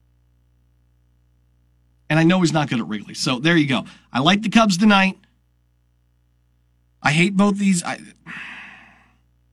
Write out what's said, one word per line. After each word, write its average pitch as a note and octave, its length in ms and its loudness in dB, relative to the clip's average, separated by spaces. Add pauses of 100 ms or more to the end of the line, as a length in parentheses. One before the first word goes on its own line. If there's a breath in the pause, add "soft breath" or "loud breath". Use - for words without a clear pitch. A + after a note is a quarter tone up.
(2000)
And D3+ 80 0
I E3 60 4
know F#3 160 4
he's D#3 140 0
not D3+ 160 -2
good B2 100 -4
at G#2+ 80 -8
Wrigley. G2+ 260 -12
So B2+ 260 -6
there E3 180 2
you D3 100 2
go. B2 160 -2 (300 loud breath)
I B2 60 -2
like F#3 220 2
the A3+ 80 -6
Cubs G#3+ 280 2
tonight. G3 400 2 (1900)
I C3+ 80 0
hate F3 240 2
both G3+ 220 2
these. G3 260 0
I, - 160 -10 (1500 loud breath)